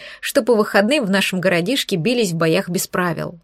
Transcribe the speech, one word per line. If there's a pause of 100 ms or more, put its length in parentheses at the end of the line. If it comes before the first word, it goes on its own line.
(200)
что
по
выходным
в
нашем
городишке
бились
в
боях
без
правил.